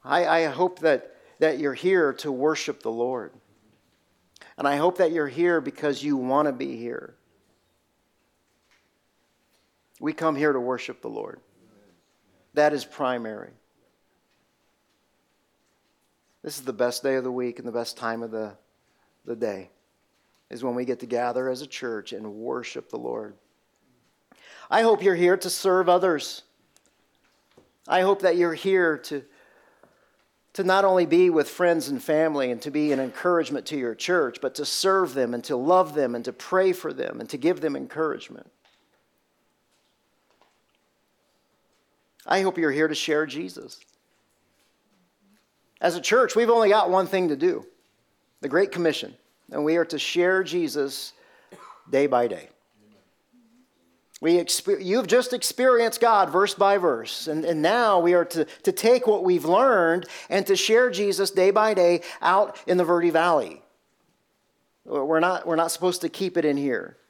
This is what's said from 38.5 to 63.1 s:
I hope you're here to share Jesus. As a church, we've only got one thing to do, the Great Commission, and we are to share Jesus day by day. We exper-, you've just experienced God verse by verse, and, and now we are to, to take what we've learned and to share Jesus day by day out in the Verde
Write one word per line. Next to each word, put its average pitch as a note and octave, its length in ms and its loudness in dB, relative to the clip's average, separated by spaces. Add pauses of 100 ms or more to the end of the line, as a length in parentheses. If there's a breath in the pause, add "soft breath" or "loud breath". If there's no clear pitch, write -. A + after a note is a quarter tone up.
I F#3+ 160 0
hope F#3 160 -2
you're D#3+ 140 2
here D3+ 160 0
to D3+ 80 -2
share D3+ 300 -2
Jesus. D#3 540 -14 (2000)
As E3+ 140 0
a F3 60 -8
church, A#3+ 340 2
we've A3+ 140 4
only A3+ 200 6
got G3+ 220 4
one F#3 160 2
thing F#3 220 0
to D3 60 0
do, D#3+ 300 -2 (760)
the C#3+ 80 -8
Great F3+ 240 2
Commission, E3 440 -2 (360)
and D3 140 -4
we D#3+ 120 2
are E3+ 80 2
to E3 120 -8
share F3+ 460 2
Jesus C#3+ 720 -4 (760 loud breath)
day C3+ 160 4
by B2 220 2
day. G2 220 -8 (1700)
We E3+ 140 2
exper-, F3 500 -2
you've G#3 220 0
just B3 260 2
experienced A#3+ 640 2
God G#3 300 4
verse G3 240 2
by G3+ 240 4
verse, C#3+ 500 -2
and, D#3 160 -4
and D#3 200 0
now G#3 360 4
we F3 140 4
are F3 120 4
to, E3 200 -2
to - 260 -2
take B3 360 4
what G#3 160 2
we've F3+ 220 2
learned F3+ 600 4 (240 loud breath)
and F#3+ 160 0
to G3 100 2
share A3+ 360 4
Jesus F#3+ 400 -2
day F#3 180 4
by G#3+ 240 4
day F3 280 4 (200 loud breath)
out G3 460 2
in F3+ 100 2
the F3+ 80 2
Verde E3+ 240 4